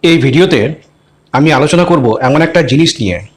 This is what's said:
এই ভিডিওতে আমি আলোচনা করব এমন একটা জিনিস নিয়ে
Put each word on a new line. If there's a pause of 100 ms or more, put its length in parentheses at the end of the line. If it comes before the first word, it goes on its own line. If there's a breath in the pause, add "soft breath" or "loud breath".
এই
ভিডিওতে (580)
আমি
আলোচনা
করব
এমন
একটা
জিনিস
নিয়ে (160)